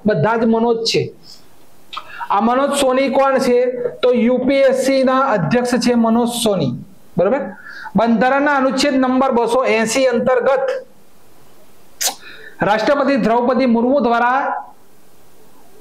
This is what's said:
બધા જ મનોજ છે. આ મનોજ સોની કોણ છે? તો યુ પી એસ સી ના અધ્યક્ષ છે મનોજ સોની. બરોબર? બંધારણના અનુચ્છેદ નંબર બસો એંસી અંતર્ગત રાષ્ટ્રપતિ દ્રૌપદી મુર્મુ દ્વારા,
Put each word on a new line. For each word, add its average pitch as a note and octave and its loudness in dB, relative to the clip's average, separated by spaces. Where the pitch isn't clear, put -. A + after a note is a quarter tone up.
બધા G#3 0
જ A#3 0
મનોજ A3+ 0
છે. - -2
આ G3+ 0
મનોજ B3+ 0
સોની C4+ 0
કોણ C4+ 2
છે? A#3+ 2
તો B3 4
યુ A#3+ 2
પી C4 0
એસ C4 2
સી C4+ 2
ના C4 2
અધ્યક્ષ A#3+ 0
છે B3 0
મનોજ A#3 2
સોની. F3+ -2
બરોબર? G#3 2
બંધારણના B3+ 2
અનુચ્છેદ C4+ 0
નંબર C4 0
બસો A#3 0
એંસી A3 0
અંતર્ગત B3+ 0
રાષ્ટ્રપતિ C4 0
દ્રૌપદી A#3+ 0
મુર્મુ B3 2
દ્વારા, A#3+ 0